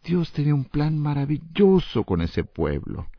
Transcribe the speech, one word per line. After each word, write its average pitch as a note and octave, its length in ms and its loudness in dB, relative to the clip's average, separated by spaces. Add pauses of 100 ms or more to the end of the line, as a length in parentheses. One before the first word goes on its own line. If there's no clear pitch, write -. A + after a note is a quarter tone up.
Dios E3+ 280 -2
tenía D3 220 2
un C3+ 120 -2
plan D3+ 320 -2
maravilloso D3 1040 2
con F2 160 -2
ese E2 240 -2
pueblo, D2 640 -4 (100)